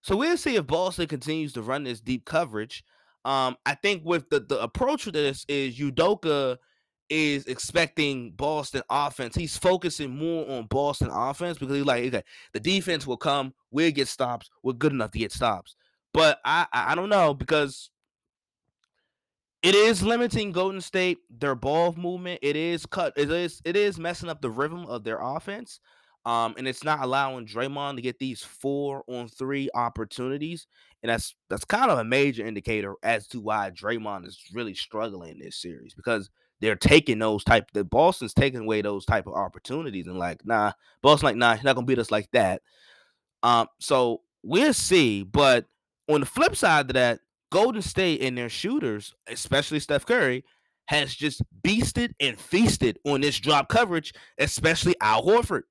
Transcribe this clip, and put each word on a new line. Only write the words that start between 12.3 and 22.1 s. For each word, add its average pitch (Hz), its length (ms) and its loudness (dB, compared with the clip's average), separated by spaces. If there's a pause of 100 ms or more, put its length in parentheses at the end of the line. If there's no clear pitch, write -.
the - 60 -6
defense 165 480 -2
will 123 100 -4
come. 139 360 -2 (180)
We'll 156 200 2
get 139 160 0
stops. 123 420 -4 (120)
We're 127 120 -2
good 143 180 2
enough 120 200 -2
to - 80 -6
get 110 120 -2
stops." 110 440 -4 (380)
But 156 320 4
I, 160 260 0
I, 123 200 0
I 156 40 2
don't 185 140 -4
know 175 240 4
because 143 560 -2 (1700)
it 190 140 6
is 208 280 6
limiting 226 480 0
Golden 185 300 -2
State, 180 380 -2 (100)
their 131 260 -2
ball 156 380 0
movement. 180 480 -8